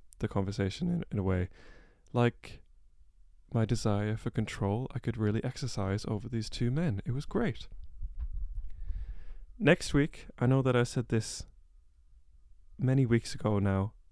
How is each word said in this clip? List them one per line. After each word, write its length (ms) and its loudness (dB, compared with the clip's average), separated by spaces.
the 100 -2
conversation 600 -2
in, 220 -2
in 80 -2
a 40 0
way. 260 2
Like, 480 0
my 120 4
desire 520 2
for 140 -6
control, 640 -2
I 40 -6
could 180 -2
really 280 2
exercise 640 -4
over 200 -4
these 220 -4
two 200 0
men. 360 0
It 60 -2
was 140 -4
great. 420 -2
Next 360 4
week, 320 2
I 80 4
know 160 6
that 120 4
I 80 6
said 260 0
this 360 -2
many 280 4
weeks 280 4
ago 260 2
now, 320 2